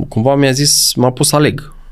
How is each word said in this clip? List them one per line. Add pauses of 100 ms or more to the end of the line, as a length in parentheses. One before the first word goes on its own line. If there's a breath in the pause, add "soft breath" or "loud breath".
cumva
mi-a
zis,
m-a
pus
să
aleg. (180)